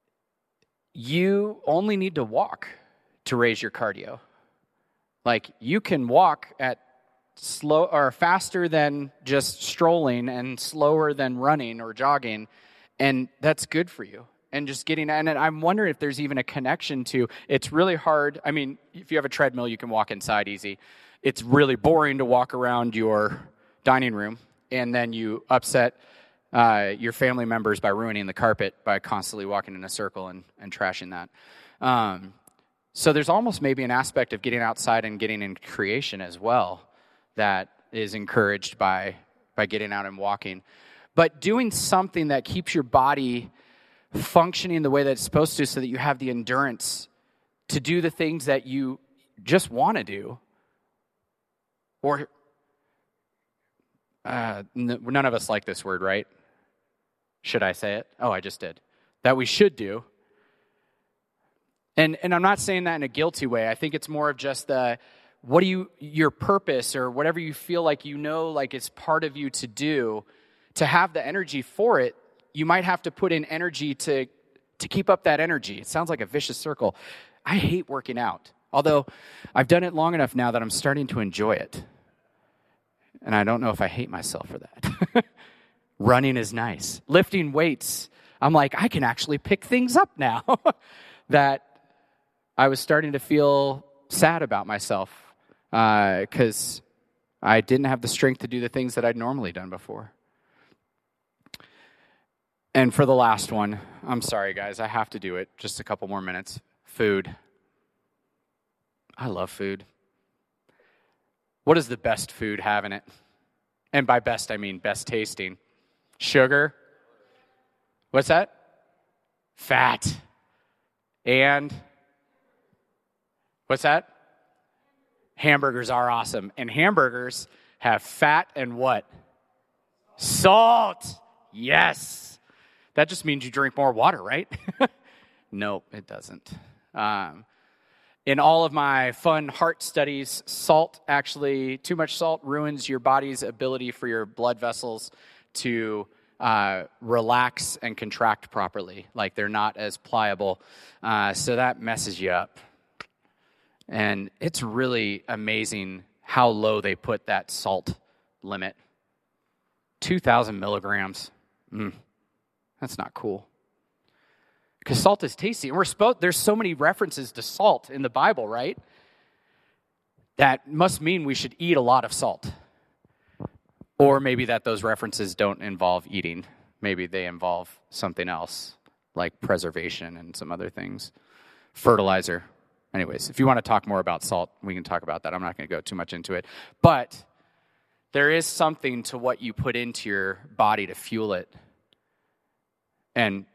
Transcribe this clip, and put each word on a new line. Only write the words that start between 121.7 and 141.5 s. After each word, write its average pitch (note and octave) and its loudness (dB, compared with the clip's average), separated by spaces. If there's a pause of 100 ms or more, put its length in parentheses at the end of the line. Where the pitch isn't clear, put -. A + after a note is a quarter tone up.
what's C3+ -2
that? D3+ 2 (1300)
Hamburgers C#3 2
are B2 2
awesome. A2+ -4
And B2 -8
hamburgers B2+ 0 (300)
have A2 2
fat D#3 2
and B2 -6
what? B2 0 (1080)
Salt. A3 4 (460)
Yes. - 0 (560)
That D#3 4
just F#3 -12
means C#3+ -4
you B2+ -12
drink C3+ -4
more C#3 2
water, B2 2
right? C3 -6 (300)
<laughs> C4 2 (640)
Nope, G2+ -8
it G#2 -16
doesn't. - -18 (460)
Um, G2+ -6 (800)
in C#3 2
all D#3+ 6
of D3+ 0
my C#3 2
fun D#3 0
heart E3 -2
studies, C#3 -4
salt - 2
actually, C#3 -2